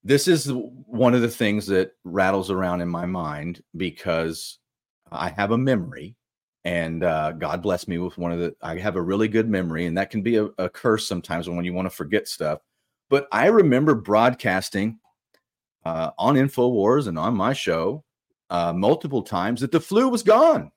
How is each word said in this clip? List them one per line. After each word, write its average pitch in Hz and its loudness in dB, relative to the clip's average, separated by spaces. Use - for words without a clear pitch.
This 139 4
is 143 2
one 120 0
of 123 4
the 117 2
things 104 0
that 95 2
rattles 95 0
around 90 0
in 87 -4
my 85 -4
mind 82 -6
because 82 -4
I 87 -6
have 101 -2
a 117 2
memory, 92 -2
and, 82 -4
uh, 78 0
God 80 -6
bless 92 -2
me 85 -4
with 90 -6
one 87 -4
of 85 -4
the, 85 -4
I 82 -8
have 92 -4
a 90 -2
really 98 0
good 110 0
memory, 87 -2
and 82 -2
that 98 -4
can 107 -4
be 117 0
a, 107 2
a 90 -4
curse - -2
sometimes 85 -6
when 87 -4
you 90 -4
wanna 90 -4
forget 87 -2
stuff. 78 -4
But 139 2
I 117 4
remember 156 6
broadcasting, 107 0
uh, 80 -4
on 135 2
InfoWars 127 2
and 82 -6
on 104 0
my 104 0
show, 95 -2
uh, 85 -2
multiple 123 0
times 107 -4
that 139 -4
the 165 2
flu 233 0
was 240 -2
gone. 233 4